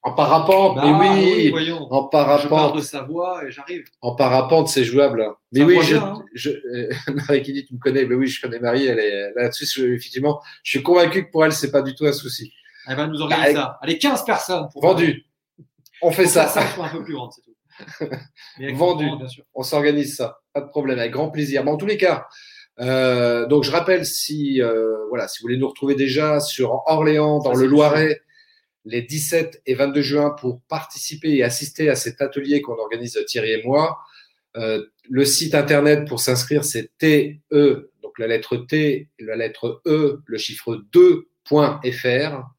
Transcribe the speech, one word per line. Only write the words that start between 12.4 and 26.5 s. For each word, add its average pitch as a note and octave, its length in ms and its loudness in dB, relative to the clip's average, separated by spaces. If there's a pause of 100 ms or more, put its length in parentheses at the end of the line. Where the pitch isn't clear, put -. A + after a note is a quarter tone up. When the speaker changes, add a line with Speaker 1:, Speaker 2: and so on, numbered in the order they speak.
Speaker 2:
Elle C3 80 -6
va D3+ 100 -4
nous D#3 120 -8
Speaker 1:
Bah, D#3 80 -6
Speaker 2:
organiser C#3 240 2
Speaker 1:
elle D3+ 60 2
Speaker 2:
ça. C3 240 -6
Allez, D#3+ 180 -4
quinze - 260 -2
personnes F3+ 480 -4
pour - 100 -6
Speaker 1:
Vendu. E3+ 420 2 (760)
On E3+ 80 4
fait F3+ 140 4
Speaker 2:
Faut E3 60 4
Speaker 1:
ça. E3+ 100 4
Speaker 2:
que D3+ 60 4
la - 60 -4
salle - 220 -2
soit E3+ 120 -8
un - 40 -8
peu E3 140 -10
plus D#3+ 100 -10
grande, B2 180 -12
c'est - 100 -20
tout. - 120 -20 (460)
Speaker 1:
<laughs> - 580 -14
Speaker 2:
Mais C3 60 -14
avec C3+ 120 -6
Speaker 1:
Vendu. D#3+ 300 0
Speaker 2:
grand, C3 120 -4
bien B2+ 100 -12
sûr. - 160 -20 (100)
Speaker 1:
On C3 80 -10
s'organise D3 540 0
ça. - 240 -8 (120)
Pas C#3+ 100 -4
de C#3 60 -16
problème. C3 300 -2
Avec A#2 140 -4
grand D3+ 180 -2
plaisir. C#3 340 -2
Mais D3 60 0
en D3+ 60 0
tous F#3 100 -6
les G#3 100 -2
cas, F3+ 300 0 (540)
euh, B2 680 2
donc C#3+ 160 4
je C#3 80 -2
rappelle, E3+ 340 2
si, C#3+ 560 -2
euh, A2+ 320 0 (140)
voilà, A2+ 180 -4
si - 140 -12
vous A#2 60 -10
voulez B2 100 -2
nous C3 100 0
retrouver C#3 300 -2
déjà C#3+ 420 0
sur C3 480 -2